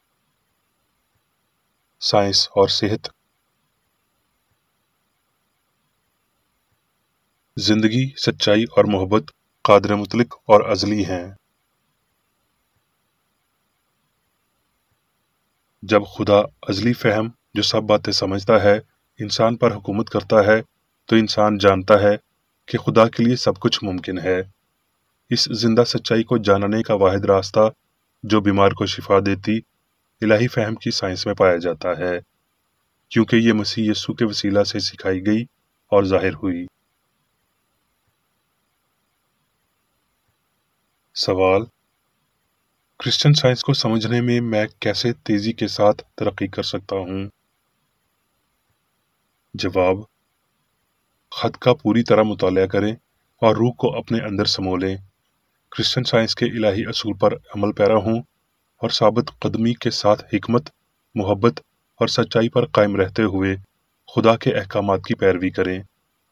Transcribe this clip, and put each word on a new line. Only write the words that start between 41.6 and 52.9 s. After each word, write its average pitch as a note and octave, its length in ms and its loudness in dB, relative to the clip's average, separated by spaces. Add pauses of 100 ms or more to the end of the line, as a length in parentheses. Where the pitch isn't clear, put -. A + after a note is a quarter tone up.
کرسچن D3 340 2
سائنس B2+ 300 2
کو C#3 100 -2
سمجھنے A2+ 480 -2
میں A#2+ 200 0
میں A2 260 -2 (120)
کیسے A#2 340 -2
تیزی G#2+ 400 -2
کے A2+ 140 -4
ساتھ G#2 360 0 (120)
ترقی G#2 320 -4
کر G2 160 -8
سکتا G2 320 -8
ہوں؟ F#2+ 320 -6 (2250)
جواب، F#2+ 440 0 (1400)
خط - 240 -6
کا B2 160 2
پوری A2+ 300 0
طرح A2 200 2
مطالعہ F#2+ 420 0
کریں G#2 260 -2 (500)